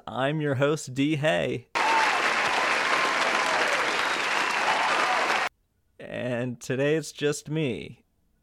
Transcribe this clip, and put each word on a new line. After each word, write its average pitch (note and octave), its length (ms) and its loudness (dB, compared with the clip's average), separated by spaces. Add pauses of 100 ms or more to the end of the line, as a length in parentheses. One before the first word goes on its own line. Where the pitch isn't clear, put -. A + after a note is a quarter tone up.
I'm C#3 360 0
your C#3+ 140 2
host, C#3+ 360 2
D C#3+ 240 2
Hay. D3 520 0 (4000)
And A#2+ 600 -6
today C#3+ 360 0
it's D3+ 160 -4
just D3 360 -2
me. C#3 560 -4 (380)